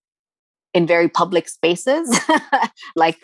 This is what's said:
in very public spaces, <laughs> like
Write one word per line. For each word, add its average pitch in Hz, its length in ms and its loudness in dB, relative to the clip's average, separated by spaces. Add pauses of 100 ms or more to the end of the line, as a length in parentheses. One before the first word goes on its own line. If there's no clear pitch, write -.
(720)
in 175 140 2
very 170 220 2
public - 400 -2
spaces, 233 680 -2 (400)
<laughs> - 380 -8
like 160 260 2